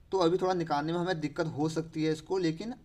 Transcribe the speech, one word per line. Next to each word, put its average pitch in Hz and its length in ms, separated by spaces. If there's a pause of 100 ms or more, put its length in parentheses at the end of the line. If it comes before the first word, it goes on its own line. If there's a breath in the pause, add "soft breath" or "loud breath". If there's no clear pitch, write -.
(120 loud breath)
तो 190 60
अभी 175 200
थोड़ा 185 180
निकालने 160 380
में 175 60
हमें 175 200
दिक्कत 151 300
हो 139 200
सकती 160 340
है 156 80
इसको, 156 260
लेकिन 185 360 (120)